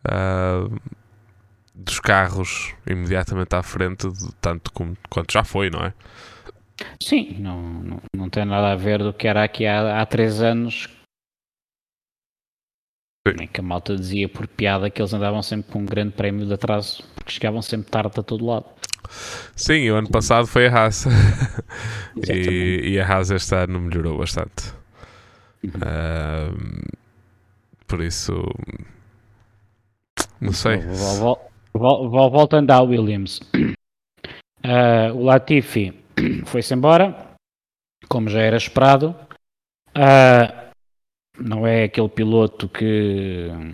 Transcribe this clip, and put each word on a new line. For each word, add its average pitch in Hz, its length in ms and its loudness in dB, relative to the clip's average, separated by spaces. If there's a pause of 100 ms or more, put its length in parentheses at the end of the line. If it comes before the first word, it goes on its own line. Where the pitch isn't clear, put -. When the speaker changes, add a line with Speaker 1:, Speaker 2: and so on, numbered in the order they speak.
Speaker 1:
ah, 92 640 -2 (1040)
dos 92 260 -10
carros 92 760 -2 (120)
imediatamente 92 680 -4
à 90 80 -2
frente, 92 480 -6
de 95 300 -12
tanto 85 320 -6
como, 87 240 -8 (140)
quanto 85 220 -6
já 107 120 2
foi, 98 260 -2
não 80 100 -6
é? 87 120 -6 (1080)
Speaker 2:
Sim, 240 360 -2
não, 90 240 -8
não, 87 400 -10 (120)
não 92 160 -6
tem 104 140 -4
nada 101 280 0
a 98 40 -2
ver 104 220 -2
do 104 140 -2
que - 140 -6
era 104 160 2
aqui 107 240 -2
há, 107 340 0
há 107 60 0
três 110 340 0
anos, 117 480 -2 (2500)
Speaker 1:
Sim. 98 160 0
Speaker 2:
em 80 40 -12
que - 140 -10
a - 20 -6
malta 90 340 -6
dizia 95 320 -4
por - 180 -10
piada 98 440 -2
que - 100 -10
eles 101 120 -2
andavam 104 300 -2
sempre 104 300 -8
com 104 80 -4
um 101 60 -6
grande 104 260 -4
prémio 101 340 -4
de 101 60 -2
atraso, 104 500 -4 (120)
porque - 180 -14
chegavam 110 300 -4
sempre 107 280 -8
tarde 107 280 -2
a 107 40 -4
todo 113 220 -6
lado. 117 220 -4 (880)
Speaker 1:
Sim, 151 360 2
o 107 60 4
ano 107 140 -2
passado 117 360 4
foi 123 200 4
a 123 60 4
Haas. 110 340 2
<laughs> 110 1080 2
Speaker 2:
Exatamente. 92 340 -2
Speaker 1:
E, 90 420 -2
e 98 80 0
a 90 60 -2
Haas 95 240 2
este 95 240 0
ano 90 260 -2
melhorou 82 380 -4
bastante. - 540 -8 (880)
Speaker 2:
Uhum. 98 80 -10 (120)
Speaker 1:
Ahm, 78 1000 -6 (1040)
por 82 160 -4
isso, 85 300 -6 (2000)
não 101 120 -4
sei. 110 260 -2
Speaker 2:
Vol-, 95 400 -4
vol-, 117 320 0 (220)
vol-, 127 380 2
vol-, 127 200 4
voltando 143 400 4
à 131 120 8
Williams. 107 580 0 (120)
<clears throat> - 240 0 (920)
Ah, 117 460 4
o 123 80 -4
Latifi 131 720 2 (220)
<clears throat> - 280 -2
foi-se 123 300 -4
embora, 165 640 4 (720)
como 113 200 -2
já 107 120 0
era 110 160 4
esperado. 139 580 4 (800)
Ah, 131 800 8 (640)
não 110 260 -4
é 113 200 4
aquele 107 240 0
piloto 110 600 2
que 98 800 -2 (260)